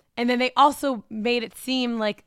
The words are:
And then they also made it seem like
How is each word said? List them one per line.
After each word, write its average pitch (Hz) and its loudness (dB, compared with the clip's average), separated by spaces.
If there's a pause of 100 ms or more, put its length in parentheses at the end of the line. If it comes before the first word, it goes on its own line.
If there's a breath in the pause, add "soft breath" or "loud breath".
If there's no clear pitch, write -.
(180)
And 240 0
then 247 2
they 254 0
also 277 2
made 226 -2
it - -14
seem 247 -2
like 214 -4